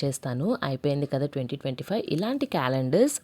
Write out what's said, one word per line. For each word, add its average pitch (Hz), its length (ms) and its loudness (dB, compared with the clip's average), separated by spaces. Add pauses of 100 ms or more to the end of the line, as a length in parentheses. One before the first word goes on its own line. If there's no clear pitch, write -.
చేస్తాను. 135 420 -2 (160)
అయిపోయింది 143 440 0
కదా 139 200 0
ట్వంటీ 139 300 -4
ట్వంటీ 135 320 -6
ఫైవ్, 220 140 0 (120)
ఇలాంటి 247 320 0
క్యాలెండర్స్ 135 760 2